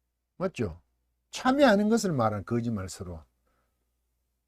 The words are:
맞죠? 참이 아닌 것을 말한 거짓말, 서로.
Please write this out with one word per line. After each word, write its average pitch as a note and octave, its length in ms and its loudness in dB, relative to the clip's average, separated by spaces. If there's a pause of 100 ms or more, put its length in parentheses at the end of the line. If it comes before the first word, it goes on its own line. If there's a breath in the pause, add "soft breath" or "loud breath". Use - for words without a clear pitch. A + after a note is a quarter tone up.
(380)
맞죠? F#2+ 440 -6 (500)
참이 C#4 340 2
아닌 G#3 240 4
것을 G#3+ 220 2
말한 G#2+ 340 0
거짓말, A#2 440 -4
서로. F2 300 -12 (1300)